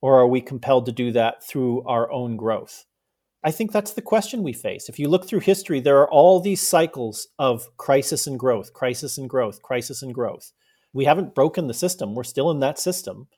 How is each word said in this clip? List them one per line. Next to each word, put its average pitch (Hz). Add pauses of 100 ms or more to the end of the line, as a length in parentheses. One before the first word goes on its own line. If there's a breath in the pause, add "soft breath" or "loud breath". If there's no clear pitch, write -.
or 131
are 123
we 127
compelled 127
to 120
do 120
that 117
through 123
our 117
own 120
growth? - (580)
I 156
think 214
that's 208
the -
question 220
we 139
face. -
If 120
you 143
look 185
through 208
history, 190
there 139
are 143
all 175
these 190
cycles 127 (100)
of 123
crisis 139
and 135
growth, 117
crisis 127
and 131
growth, 117
crisis 120
and 127
growth. - (400)
We 135
haven't 156
broken 156
the 117
system. 147
We're 123
still 143
in 151
that 139
system. 131